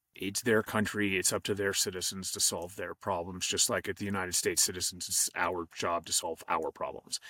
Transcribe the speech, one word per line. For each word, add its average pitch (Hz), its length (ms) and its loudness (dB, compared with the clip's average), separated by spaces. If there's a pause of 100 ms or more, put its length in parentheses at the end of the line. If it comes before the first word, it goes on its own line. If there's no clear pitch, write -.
(160)
it's 98 260 -4
their 110 220 6
country. 104 520 2
It's 92 160 4
up 101 120 -2
to 107 100 0
their 98 180 2
citizens 92 600 -2
to 104 80 -6
solve 90 340 0
their 87 200 -6
problems, 92 520 -2
just - 240 2
like 95 160 0
it's 98 140 -4
the 104 60 -2
United 92 280 -2
States - 300 2
citizens, 90 440 -4
it's - 280 2
our 87 360 0
job 85 340 0
to 90 60 -4
solve 82 360 -2
our 80 240 0
problems. - 580 -8